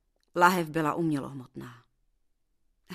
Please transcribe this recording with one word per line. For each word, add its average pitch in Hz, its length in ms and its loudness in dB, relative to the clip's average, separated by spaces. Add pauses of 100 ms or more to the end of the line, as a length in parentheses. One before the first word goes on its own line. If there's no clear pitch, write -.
(360)
Lahev 175 320 4
byla 151 260 -2
umělohmotná. 131 880 -6 (1120)